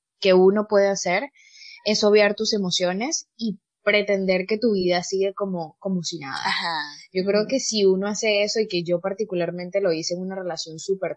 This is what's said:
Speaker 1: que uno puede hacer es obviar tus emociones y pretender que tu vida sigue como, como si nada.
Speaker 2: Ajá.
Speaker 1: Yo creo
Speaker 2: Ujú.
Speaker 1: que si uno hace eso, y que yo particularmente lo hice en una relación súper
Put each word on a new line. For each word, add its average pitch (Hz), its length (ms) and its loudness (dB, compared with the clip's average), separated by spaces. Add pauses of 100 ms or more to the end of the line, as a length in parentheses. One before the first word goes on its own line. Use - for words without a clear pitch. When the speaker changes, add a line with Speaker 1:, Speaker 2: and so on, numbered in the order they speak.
(180)
Speaker 1:
que 185 160 4
uno 196 340 6
puede 202 200 4
hacer 196 420 -2 (540)
es 208 180 2
obviar 208 320 6
tus 220 200 -2
emociones 190 800 -2
y 220 240 -6 (240)
pretender 196 640 2
que 214 100 -2
tu 226 140 2
vida 175 320 0
sigue 190 280 -2
como, 180 460 -6
como 185 240 -4
si 165 160 -8
nada. 139 260 -8
Speaker 2:
Ajá. 180 320 -4 (360)
Speaker 1:
Yo 185 120 -2
creo 202 180 2
Speaker 2:
Ujú. 190 80 -4
Speaker 1:
que 262 100 0
si 208 240 0
uno 190 240 2
hace 208 340 0
eso, 208 160 -2
y 220 80 0
que 180 160 -4
yo 175 180 -2
particularmente 180 800 -4
lo 190 120 0
hice 160 220 -4
en 185 80 -8
una 190 120 -6
relación 165 460 -8
súper 185 360 -4